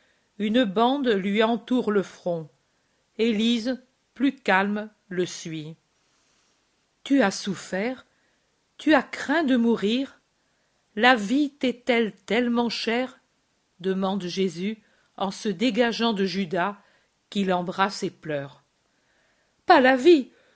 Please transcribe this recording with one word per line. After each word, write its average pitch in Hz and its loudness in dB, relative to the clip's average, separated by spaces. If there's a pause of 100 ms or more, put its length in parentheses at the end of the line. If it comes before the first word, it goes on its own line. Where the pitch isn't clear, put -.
(380)
Une 220 2
bande 247 0
lui 202 0
entoure 233 0
le 202 2
front. 170 -8 (680)
Élise, 233 0 (320)
plus 269 0
calme, 208 0 (180)
le 180 -2
suit. 160 -12 (1300)
Tu 269 2
as 196 2
souffert ? 202 -8 (720)
Tu - 2
as 262 4
craint - -4
de 262 2
mourir ? 233 0 (760)
La 247 6
vie 254 0
t'est-elle 240 -2
tellement 240 -2
chère ? 233 -4 (600)
demande 190 -2
Jésus 185 -4 (400)
en 196 -4
se - -8
dégageant 226 0
de 190 0
Judas, 185 -4 (520)
qui 196 -2
l'embrasse 185 -2
et 175 -4
pleure. 143 -10 (1000)
Pas 330 8
la 262 6
vie, 277 6 (260)